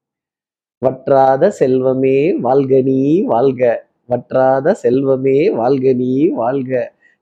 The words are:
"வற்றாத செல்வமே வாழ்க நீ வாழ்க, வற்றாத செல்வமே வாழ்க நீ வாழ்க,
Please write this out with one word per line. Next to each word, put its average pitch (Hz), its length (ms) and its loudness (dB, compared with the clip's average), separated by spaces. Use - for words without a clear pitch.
"வற்றாத 135 840 0
செல்வமே 131 760 0
வாழ்க 131 440 0
நீ 135 420 0
வாழ்க, 123 640 0
வற்றாத 131 800 0
செல்வமே 135 680 0
வாழ்க 131 420 0
நீ 127 360 0
வாழ்க, 127 640 -4